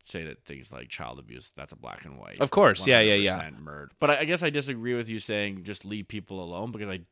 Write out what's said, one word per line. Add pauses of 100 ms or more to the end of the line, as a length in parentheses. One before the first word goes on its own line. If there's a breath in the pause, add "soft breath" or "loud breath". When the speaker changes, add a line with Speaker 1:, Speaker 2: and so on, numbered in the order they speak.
Speaker 1:
say
that
things
like
child
abuse,
that's
a
black
and
white.
Speaker 2:
Of
course.
Yeah,
yeah,
yeah.
Speaker 1:
One
hundred
percent
murder.
But
I,
I
guess
I
disagree
with
you
saying
just
leave
people
alone,
because
I (140)